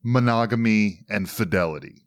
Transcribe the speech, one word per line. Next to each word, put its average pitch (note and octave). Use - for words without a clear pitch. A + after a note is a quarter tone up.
monogamy, A#2
and F#2+
fidelity. E2